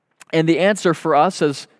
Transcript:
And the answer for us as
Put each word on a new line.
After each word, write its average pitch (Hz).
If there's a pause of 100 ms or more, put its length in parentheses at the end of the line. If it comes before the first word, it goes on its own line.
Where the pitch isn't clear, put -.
(340)
And 160
the 165
answer 190
for 151
us 165
as 147 (100)